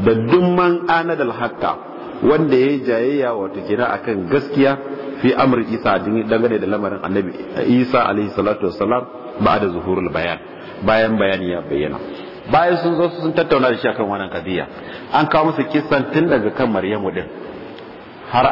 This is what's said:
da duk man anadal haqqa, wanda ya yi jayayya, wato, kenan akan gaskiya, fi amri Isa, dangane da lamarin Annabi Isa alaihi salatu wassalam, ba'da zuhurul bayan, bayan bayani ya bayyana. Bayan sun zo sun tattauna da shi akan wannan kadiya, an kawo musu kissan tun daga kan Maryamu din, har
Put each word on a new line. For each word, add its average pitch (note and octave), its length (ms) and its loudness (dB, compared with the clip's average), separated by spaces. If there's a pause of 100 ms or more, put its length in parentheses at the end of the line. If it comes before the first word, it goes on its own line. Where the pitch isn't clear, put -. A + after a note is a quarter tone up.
da A2+ 100 6
duk B2+ 280 4 (120)
man F3 320 2
anadal E3 480 0
haqqa, A#2 380 -2 (500)
wanda D3 320 4
ya C3 160 6
yi C#3+ 160 0
jayayya, B2 480 0
wato, G2 320 -6
kenan A#2 240 0
akan G2 400 -2
gaskiya, C3+ 420 2 (500)
fi B2 120 4
amri B2 400 2
Isa, G#2 240 2
dangane A2 600 0
da F#2+ 120 -4
lamarin G2+ 320 -2
Annabi F#2 300 -2 (500)
Isa A#2+ 240 2
alaihi G2+ 240 0
salatu G#2 400 0
wassalam, A#2+ 720 -2
ba'da G#2 320 4
zuhurul F2+ 400 -2
bayan, E2 240 -2 (480)
bayan A2 320 4
bayani F#2+ 320 0
ya E2+ 160 -4
bayyana. D2 320 -2 (480)
Bayan E3+ 320 4
sun E3+ 160 0
zo E3 160 0 (120)
sun D#3+ 120 -2
tattauna C#3 400 2
da - 40 -4
shi B2 100 0
akan G#2+ 180 -2
wannan G2 240 -4
kadiya, E2+ 360 -4 (440)
an D3+ 160 4
kawo D#3+ 240 2
musu C#3+ 160 -2
kissan D3 480 0
tun E3 160 2
daga G#2+ 240 2
kan B2+ 160 0
Maryamu G2 400 -2
din, F2 160 -4 (1040)
har B2+ 220 4